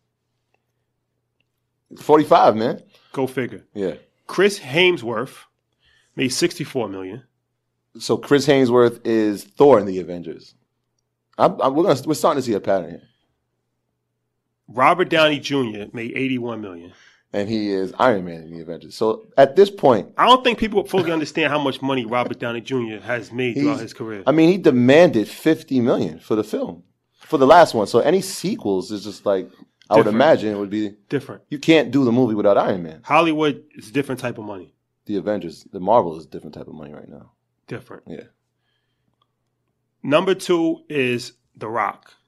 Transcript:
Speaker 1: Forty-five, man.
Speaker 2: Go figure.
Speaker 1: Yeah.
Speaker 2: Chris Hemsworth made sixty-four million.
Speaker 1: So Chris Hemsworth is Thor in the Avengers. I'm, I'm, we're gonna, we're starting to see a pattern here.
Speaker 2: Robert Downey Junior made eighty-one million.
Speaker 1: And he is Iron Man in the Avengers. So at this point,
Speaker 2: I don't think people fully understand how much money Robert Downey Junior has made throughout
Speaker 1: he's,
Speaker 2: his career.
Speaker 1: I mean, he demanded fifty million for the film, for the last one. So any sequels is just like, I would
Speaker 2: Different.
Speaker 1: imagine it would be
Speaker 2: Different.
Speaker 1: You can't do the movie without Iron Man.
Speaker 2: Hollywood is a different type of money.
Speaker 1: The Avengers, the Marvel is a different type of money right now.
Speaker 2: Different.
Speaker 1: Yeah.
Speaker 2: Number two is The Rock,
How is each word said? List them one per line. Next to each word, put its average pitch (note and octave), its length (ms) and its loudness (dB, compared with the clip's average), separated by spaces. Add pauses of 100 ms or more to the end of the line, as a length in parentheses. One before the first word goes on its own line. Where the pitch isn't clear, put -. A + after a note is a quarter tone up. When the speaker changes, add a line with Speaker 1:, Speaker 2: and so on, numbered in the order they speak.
(2000)
Speaker 1:
Forty-five, D3+ 560 4
man. A#2+ 260 -4 (320)
Speaker 2:
Go C3+ 140 -4
figure. A#2+ 460 -10
Speaker 1:
Yeah. F#2 220 -6 (320)
Speaker 2:
Chris G3+ 320 0
Hemsworth C3 760 -2 (800)
made C3 140 -2
sixty-four C3+ 600 -4
million. F#2+ 340 -12 (760)
Speaker 1:
So A2+ 180 -2
Chris C#3+ 300 0
Hemsworth B2 580 4
is A2 380 0
Thor C#3 360 4
in G2 60 -2
the F#2 140 -6
Avengers. E2 540 -12 (840)
I'm, D3 240 2
I'm, C3+ 140 0
we're E3 80 0
gonna, C#3+ 220 0
we're D#3 100 -2
starting D3 260 0
to B2 40 -8
see A#2 80 -2
a G2 60 -2
pattern F#2 320 -4
here. E2 100 -16 (1700)
Speaker 2:
Robert D3+ 420 2
Downey D3+ 300 2
Junior A2 540 -4
made A#2 220 -10
eighty-one A#2+ 460 -6
million. F2 320 -16 (400)
Speaker 1:
And G2+ 160 -4
he G#2+ 200 -4
is F#2+ 300 -4
Iron G#2 260 2
Man E2 180 -14
in D#2+ 100 -20
the E2 80 -16
Avengers. D#2+ 340 -16
So - 320 -4 (100)
at C#3 180 4
this G3 140 6
point, A#2 480 0
Speaker 2:
I F3 80 2
don't B3+ 180 4
think A#3 140 0
people G#3 280 -2
fully E3+ 260 -2
understand D#3 400 -2
how D3 80 0
much C3+ 220 -4
money C3+ 240 -4
Robert A#2 340 -4
Downey A#2 220 -8
Junior A2+ 400 -6
has A2 320 -8
made B2 220 -4
throughout C#3+ 180 -2
Speaker 1:
he's, - 80 -8
Speaker 2:
his A2 120 -14
career. G#2+ 320 -12
Speaker 1:
I C3 60 2
mean, D#3+ 180 6
he G3 80 2
demanded C3 720 6
fifty D#3 540 -2
million A#2 380 -2
for - 160 -4
the G#2+ 80 0
film, A#3 400 -8 (360)
for - 180 -4
the C3 100 6
last D#3+ 260 8
one. A2 140 0
So A#2+ 120 2
any F3+ 220 2
sequels A2 720 -4
is G2+ 120 -10
just G2+ 220 -14
like, F#2+ 240 -2 (400)
I G#2 60 2
would A2+ 80 8
Speaker 2:
Different. G#2+ 120 0
Speaker 1:
imagine A#2 400 2
it - 20 -8
would G2+ 120 -8
be G#2 260 -6 (140)
Speaker 2:
Different. A#2 400 -10
Speaker 1:
You C#3+ 100 -10
can't C#3+ 320 2
do C#3 140 2
the A2+ 60 2
movie A#2+ 240 2
without G2+ 220 4
Iron G#2 260 0
Man. D#2+ 200 -16
Speaker 2:
Hollywood D3+ 600 0 (120)
is G2 140 -20
a - 40 -20
different C3+ 280 -4
type A#2 160 -8
of G#2+ 80 -14
money. G2 280 -16 (320)
Speaker 1:
The G#2 120 -4
Avengers, F2 540 -6
the G2 80 -12
Marvel F2+ 380 0
is D#2 80 -18
a - 40 -20
different - 260 -16
type F2 120 -18
of D#2 60 -20
money D2+ 200 -18
right - 140 -20
now. - 240 -20 (360)
Speaker 2:
Different. - 400 -16
Speaker 1:
Yeah. E2 160 -16 (1800)
Speaker 2:
Number F#3 300 2
two E3 560 -2
is B2 440 -4 (240)
The A2+ 100 -12
Rock, G#2+ 460 -6 (140)